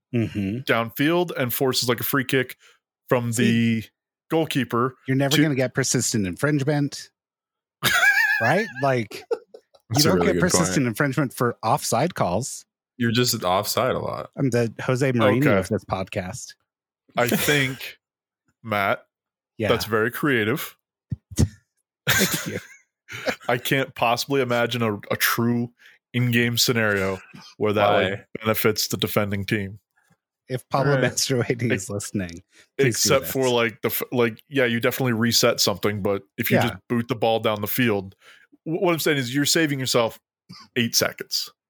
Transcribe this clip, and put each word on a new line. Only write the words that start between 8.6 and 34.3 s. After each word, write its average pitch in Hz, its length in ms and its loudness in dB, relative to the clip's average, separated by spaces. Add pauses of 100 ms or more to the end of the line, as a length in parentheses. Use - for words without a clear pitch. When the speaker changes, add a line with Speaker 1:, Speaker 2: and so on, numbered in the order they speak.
Speaker 1:
Like, 127 500 -2
you 453 60 -2 (520)
Speaker 3:
That's 143 140 4
a - 40 2
Speaker 1:
don't 185 80 4
Speaker 3:
really 175 120 2
Speaker 1:
get 185 60 4
Speaker 3:
good - 60 0
Speaker 1:
persistent 175 360 2
Speaker 3:
point. 135 100 2
Speaker 1:
infringement 139 480 0
for 120 300 0
offside 123 500 0
calls. 104 500 -2 (320)
Speaker 3:
You're 117 160 0
just 123 300 2
offside 104 540 0
a - 20 -2
lot. - 380 -6
Speaker 1:
I'm 139 140 0
the 117 220 0 (100)
Jose 131 300 0
Mourinho 127 340 4
Speaker 2:
Okay. 104 120 4
Speaker 1:
of 92 100 -2
this 104 160 -2
podcast. 95 720 -8 (600)
Speaker 2:
I 120 100 2
think, 135 720 0 (320)
<laughs> - 320 -20
Matt, 104 420 0 (540)
Speaker 1:
Yeah. 107 100 -2
Speaker 2:
that's 117 180 0
very 110 260 0
creative. 127 640 -2 (1300)
Speaker 1:
Thank - 380 0
you. - 120 -8 (460)
Speaker 2:
<laughs> - 440 -8
I 123 100 0
can't 135 360 -2
possibly 123 460 0
imagine 120 420 0
a, 110 120 0 (160)
a 113 60 -2
true 120 560 0 (400)
in-game 120 460 2
scenario 101 640 0 (360)
where 107 160 0
that, 101 180 4
Speaker 3:
Why? 101 200 2
Speaker 2:
like, 101 160 -8 (140)
benefits 110 480 0
the - 80 -6
defending 101 480 -2
team. 101 360 -4 (680)
Speaker 1:
If 127 200 -8
Pablo 139 280 2
Speaker 3:
All 131 40 0
right. 131 120 0
Speaker 1:
Mastroeni 123 600 -2
Speaker 2:
Ex-, 104 120 -2
Speaker 1:
is - 60 -10
listening, 101 400 -6
please 85 120 -14 (360)
do 139 80 4
Speaker 2:
except 131 400 2
for, 131 180 -2
Speaker 1:
this. 127 80 2
Speaker 2:
like, 117 300 0
the 120 60 2
f-, - 140 -4 (100)
like, 117 360 0